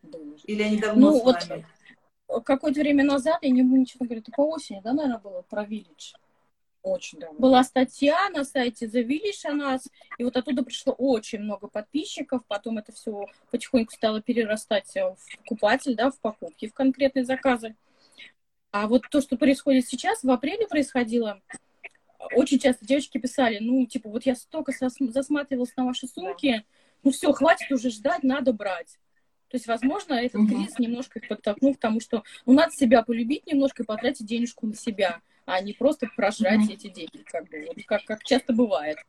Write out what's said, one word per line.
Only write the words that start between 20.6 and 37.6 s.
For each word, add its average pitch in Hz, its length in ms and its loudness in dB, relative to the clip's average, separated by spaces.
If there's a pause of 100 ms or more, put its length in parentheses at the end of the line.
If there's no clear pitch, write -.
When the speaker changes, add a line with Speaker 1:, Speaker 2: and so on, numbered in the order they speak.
Speaker 3:
происходило, 233 760 -2 (920)
очень 262 240 4
часто 254 280 2
девочки 269 320 0
писали, 233 420 0
ну, 247 260 2
типа, 220 240 -10
"Вот 226 160 -4
я 254 100 2
столько 311 360 -8
сос-, 254 240 -4 (160)
засматривалась 269 640 -2
на 254 80 -2
ваши 254 220 -4
Speaker 1:
Да. - 60 -14
Speaker 3:
сумки, 294 520 -2 (400)
ну 269 80 6
всё, 294 200 2
хватит - 400 4
уже 247 180 0
ждать, 226 340 -2
надо 262 280 2
брать". 196 460 -6 (500)
То - 80 -8
есть, 240 120 -6
возможно, 285 460 -2
этот 233 280 0
Speaker 2:
Мгм. 214 60 4
Speaker 3:
кризис 208 300 -2
немножко 240 420 -4
их - 80 -16
подтолкнул 220 460 0
к - 40 -10
тому, 226 220 0
что, - 240 -4 (220)
ну, 247 80 8
надо 320 180 4
себя 240 320 6
полюбить 233 420 -4
немножко 277 380 0
и - 20 -10
потратить 226 400 -4
денежку 233 400 -4
на 214 80 -6
себя, 196 460 -4 (260)
а 185 140 -2
не 202 140 -10
просто 254 420 0
прожрать 208 440 2
Speaker 2:
Мгм. 214 120 2
Speaker 3:
эти 202 160 -16
деньги, 170 380 -14
как - 240 -10
бы, 156 180 -12